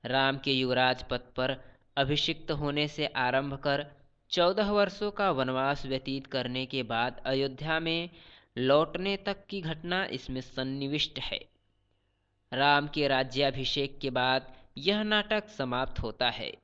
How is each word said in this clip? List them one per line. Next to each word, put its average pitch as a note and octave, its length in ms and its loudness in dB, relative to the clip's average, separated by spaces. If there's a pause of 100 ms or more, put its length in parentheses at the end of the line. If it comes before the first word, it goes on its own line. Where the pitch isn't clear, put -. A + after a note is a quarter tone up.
राम C3+ 320 2
के C#3 140 -2
युवराज B2+ 520 2
पद B2 160 -4
पर C3 380 -2 (400)
अभिषिक्त D3 540 0
होने D3 360 0
से D3 180 -4
आरंभ C3+ 480 0
कर C#3+ 320 -2 (440)
चौदह F#3+ 420 4
वर्षों G3+ 400 2
का G3+ 200 0
वनवास C3 540 2
व्यतीत C3+ 420 -4
करने B2+ 380 -2
के C3 180 -4
बाद A#2 420 -2
अयोध्या C3+ 540 0
में E3 300 -2 (480)
लौटने E3 600 4
तक G3 280 -6
की G3 160 -6
घटना E3+ 440 -2
इसमें C3 360 -6
सन्निविष्ट C#3 760 -4
है। - 200 -6 (1120)
राम C#3+ 340 4
के D3 200 0
राज्याभिषेक C3+ 920 0
के C#3 100 -4
बाद B2+ 440 2 (240)
यह G3+ 260 0
नाटक G#3+ 440 0
समाप्त C3 520 -2
होता A#2+ 300 0
है। G#2 220 -6 (120)